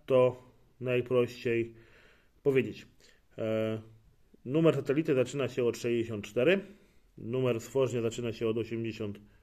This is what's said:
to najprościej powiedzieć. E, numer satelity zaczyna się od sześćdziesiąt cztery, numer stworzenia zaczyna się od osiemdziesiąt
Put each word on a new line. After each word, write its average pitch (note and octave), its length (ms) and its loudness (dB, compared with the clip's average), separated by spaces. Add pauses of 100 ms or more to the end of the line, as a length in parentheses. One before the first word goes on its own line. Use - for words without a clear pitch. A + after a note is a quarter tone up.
to B2+ 360 4 (380)
najprościej B2 920 0 (680)
powiedzieć. B2+ 440 0 (520)
E, A2 440 -2 (640)
numer D3+ 300 4
satelity C#3+ 400 0
zaczyna B2+ 340 0
się B2 160 0
od A#2 140 0
sześćdziesiąt A2+ 460 -2
cztery, E3 360 2 (580)
numer A#2 420 0
stworzenia B2 420 0
zaczyna A#2 300 -4
się A2+ 160 -2
od A2 100 0
osiemdziesiąt A2 640 -6 (220)